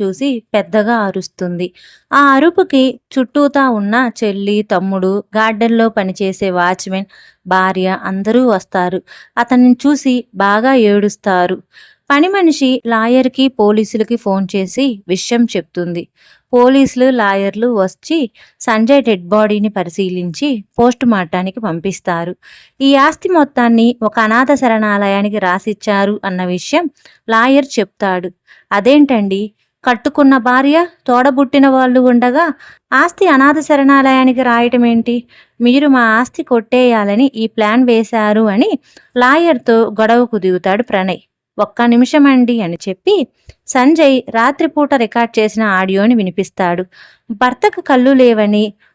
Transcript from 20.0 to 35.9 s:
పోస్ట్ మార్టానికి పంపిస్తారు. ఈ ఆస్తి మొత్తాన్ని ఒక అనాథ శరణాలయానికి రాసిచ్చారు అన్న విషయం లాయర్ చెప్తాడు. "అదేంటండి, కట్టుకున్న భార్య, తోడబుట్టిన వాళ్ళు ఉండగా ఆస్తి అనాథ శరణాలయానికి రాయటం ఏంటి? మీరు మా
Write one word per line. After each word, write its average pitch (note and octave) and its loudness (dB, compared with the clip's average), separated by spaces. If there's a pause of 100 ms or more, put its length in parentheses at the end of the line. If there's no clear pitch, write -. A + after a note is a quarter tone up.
పోస్ట్ B3 0
మార్టానికి F#3+ -2
పంపిస్తారు. F3 -6 (440)
ఈ C#4 2
ఆస్తి D4+ 0
మొత్తాన్ని A#3+ 0
ఒక G#3+ -2
అనాథ A3+ 2
శరణాలయానికి G#3 -2
రాసిచ్చారు G3+ -2
అన్న F#3 -6
విషయం C#4 -4 (380)
లాయర్ C4 2 (120)
చెప్తాడు. F#3 -4 (420)
"అదేంటండి, G#3+ 0 (320)
కట్టుకున్న C4+ 2
భార్య, C4+ 0 (200)
తోడబుట్టిన C4+ 2
వాళ్ళు C4 2
ఉండగా B3 2 (400)
ఆస్తి E4+ 0
అనాథ C#4+ 4
శరణాలయానికి C4+ 2
రాయటం A#3+ 0
ఏంటి? A#3 -2 (360)
మీరు C4 2
మా C4 2